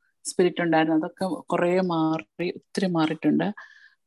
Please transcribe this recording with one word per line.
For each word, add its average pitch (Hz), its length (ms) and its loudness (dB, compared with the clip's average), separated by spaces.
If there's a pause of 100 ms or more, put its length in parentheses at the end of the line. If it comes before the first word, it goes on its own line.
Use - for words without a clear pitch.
(240)
സ്പിരിറ്റ് - 380 0
ഉണ്ടായിരുന്നു. 160 360 2
അതൊക്കെ 170 280 -4
കുറേ 175 560 0
മാറി, 165 680 -2
ഒത്തിരി - 380 -6
മാറിയിട്ടുണ്ട്. 160 640 0 (540)